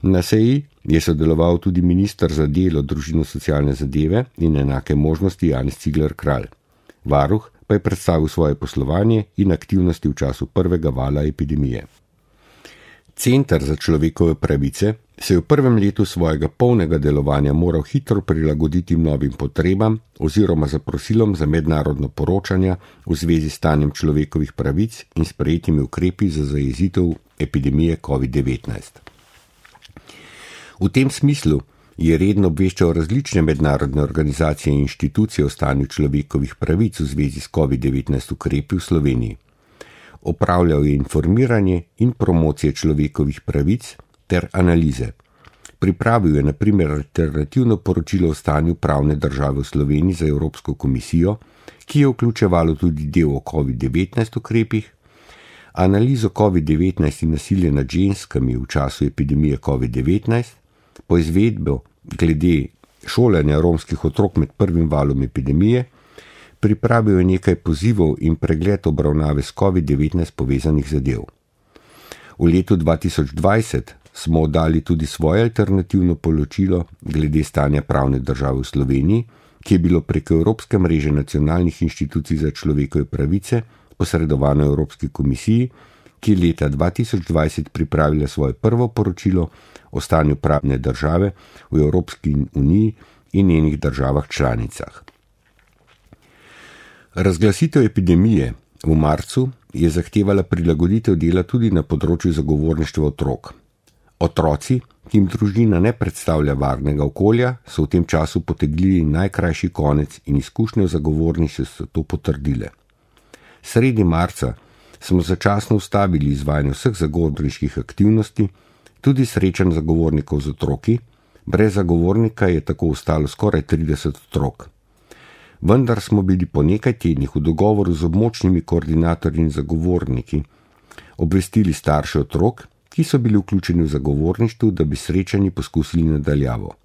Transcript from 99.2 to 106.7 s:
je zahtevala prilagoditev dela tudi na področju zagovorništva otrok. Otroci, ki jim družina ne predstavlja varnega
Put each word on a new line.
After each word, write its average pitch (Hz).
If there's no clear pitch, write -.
je 80
zahtevala 98
prilagoditev 87
dela 85
tudi 113
na 82
področju 82
zagovorništva 76
otrok. 69
Otroci, 147
ki -
jim 98
družina 107
ne 107
predstavlja 80
varnega 69